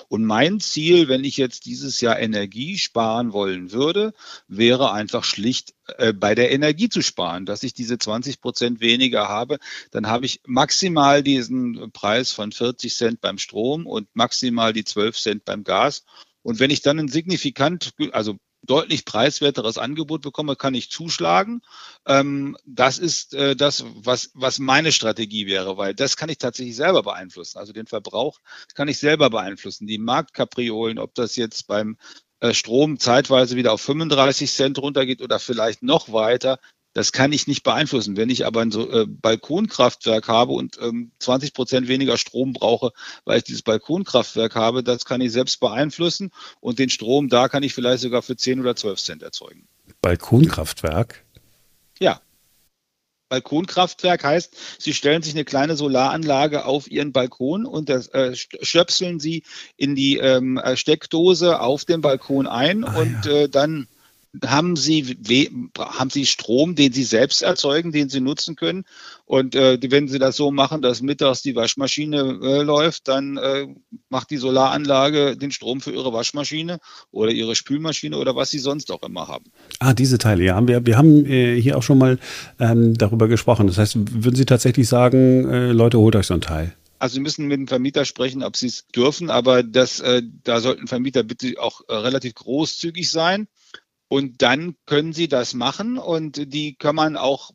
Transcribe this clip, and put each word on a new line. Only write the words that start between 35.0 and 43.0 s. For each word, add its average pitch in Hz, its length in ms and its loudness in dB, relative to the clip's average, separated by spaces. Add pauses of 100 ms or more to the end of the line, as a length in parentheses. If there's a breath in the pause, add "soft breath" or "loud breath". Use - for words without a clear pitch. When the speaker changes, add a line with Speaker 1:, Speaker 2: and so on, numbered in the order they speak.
Speaker 1:
oder 120 180 -4
vielleicht 113 440 -4
noch 131 300 0
weiter, 123 460 0 (340 soft breath)
das - 180 -2
kann 135 200 2
ich 143 140 -2
nicht 139 160 -4
beeinflussen. 113 560 -2
Wenn 113 120 0
ich 123 180 -2
aber 113 140 -2
ein 113 100 0
so, 107 180 -4
äh, 113 180 2
Balkonkraftwerk 113 1200 -2
habe 120 260 2
und, 131 280 -6
ähm, 117 380 -8
zwanzig 131 340 -2
Prozent 127 340 -2
weniger 131 300 0
Strom 131 360 -4
brauche, 117 380 0 (320 loud breath)